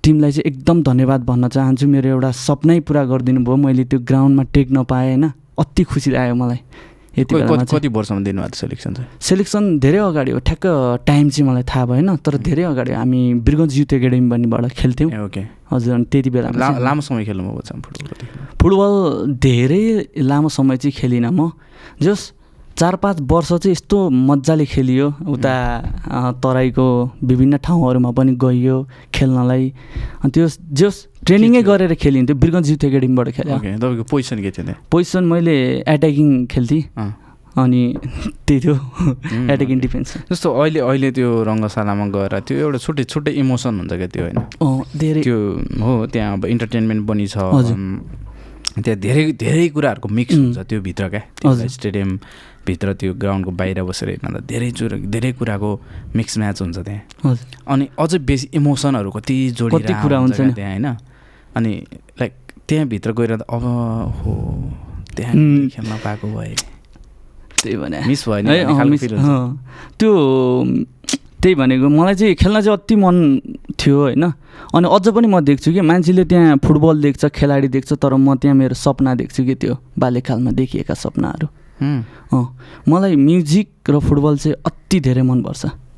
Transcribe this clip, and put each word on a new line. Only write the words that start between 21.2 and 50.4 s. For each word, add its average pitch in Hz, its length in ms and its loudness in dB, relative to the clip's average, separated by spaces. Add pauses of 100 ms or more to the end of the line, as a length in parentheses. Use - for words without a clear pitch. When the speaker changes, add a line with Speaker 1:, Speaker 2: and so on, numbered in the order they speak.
Speaker 1:
म, 165 220 0 (500)
जस 196 300 -2 (440)
चार 180 200 2
पाँच 202 240 -2
वर्ष 151 280 0
चाहिँ 175 240 2
यस्तो 190 380 0
मजाले 139 560 2
खेलियो। 135 480 0 (140)
उता, 123 540 -2 (240)
Speaker 2:
उम्। - 60 -8
Speaker 1:
अ, 127 200 -2
तराईको 127 800 0 (120)
विभिन्न 131 320 4
ठाउँहरूमा 127 540 2
पनि 127 260 2
गइयो 127 520 0 (260)
खेल्नलाई। 131 600 0 (500)
अनि 139 60 2
त्यो 165 180 2 (240)
जस 190 360 0 (180)
ट्रेनिङै 226 360 6
Speaker 2:
के - 0 -
थियो? 202 100 4
Speaker 1:
गरेर 185 220 2
खेलिन्थ्यो, 139 420 2
वीरगञ्ज 160 340 2
युथ 151 140 0
एकाडेमीबाट 127 440 2
खेल्यो। 135 280 -4
Speaker 2:
ओके, 104 200 -4
तपाईँको 120 260 -2
पोजिसन 127 340 -2
के 101 60 -6
थियो 95 80 -4
त्यहाँ? - 400 -10
Speaker 1:
पोजिसन 175 340 0
मैले 151 640 2
एट्याकिङ 143 580 2
खेल्थेँ। 131 380 0 (120)
Speaker 2:
अँ। 104 400 -10 (200)
Speaker 1:
अनि 123 400 2 (520)
त्यही 139 120 4
थियो, 147 140 2
Speaker 2:
उम्, 139 360 -2
Speaker 1:
<laughs> 123 400 -4
एट्याकिङ 131 260 0
Speaker 2:
ओके। 127 40 0
Speaker 1:
डिफेन्स। 131 340 -4 (180)
Speaker 2:
जस्तो 170 200 -2
अहिले, 151 280 0
अहिले 135 300 0
त्यो 120 320 0
रङ्गशालामा 107 640 -2
गएर 98 340 -2
त्यो 135 180 -4
एउटा 143 200 -2
छुट्टै, 143 260 -4
छुट्टै 151 260 -4
इमोसन 127 480 0
हुन्छ 90 140 -6
क्या 90 140 -4
त्यो 87 160 -8
होइन? 85 140 -4
Speaker 1:
अँ, 131 600 -4
धेरै। 156 240 0
Speaker 2:
त्यो 123 140 0 (440)
हो, 113 260 0
त्यहाँ 104 320 -4
अब 95 60 -4
इन्टरटेनमेन्ट 110 640 -2
पनि 104 180 -2
छ, 98 100 -8
Speaker 1:
हजुर। 113 360 2
Speaker 2:
अम्, 95 260 -6 (840)
त्यहाँ 110 180 -2
धेरै, 147 320 0
धेरै 151 360 0
कुराहरूको 143 400 -4
मिक्स 120 260 0
Speaker 1:
उम्। 143 100 4